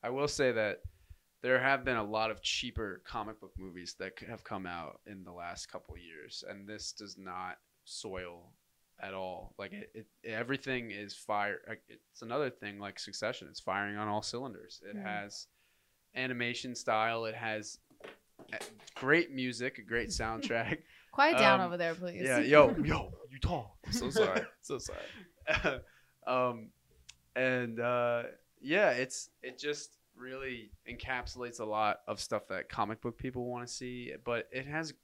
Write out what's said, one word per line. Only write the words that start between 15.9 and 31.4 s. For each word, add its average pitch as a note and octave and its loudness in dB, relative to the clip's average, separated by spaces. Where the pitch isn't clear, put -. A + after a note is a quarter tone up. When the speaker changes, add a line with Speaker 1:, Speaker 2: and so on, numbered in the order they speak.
Speaker 1:
animation B2 0
style. A2+ 4
It A2 -2
has A2 -4
a A2+ -6
great D#3+ 4
music, B2+ -2
a A#2+ -16
great A2+ 0
Speaker 2:
<laughs> - -2
Speaker 1:
soundtrack. A2+ 0
Speaker 2:
Quiet D4+ 6
down - 10
Speaker 1:
Um, F3+ 2
Speaker 2:
over F3 -4
there, E3+ 0
please. F3 -6
Speaker 1:
yeah, B2+ 4
Speaker 2:
<laughs> - -
Speaker 1:
yo, C#3 10
yo, - 0
you C3+ -14
talk. D3+ 0
Speaker 3:
So A#3 0
sorry. - 4
So - -4
sorry. - -8
Speaker 1:
<laughs> D3 2
Um, B2 2
and, B2 2
uh, A#2+ 2
yeah, F3 6
it's, B2+ -2
it C3 -10
just D3 -4
really B2+ -8
encapsulates A#2+ -6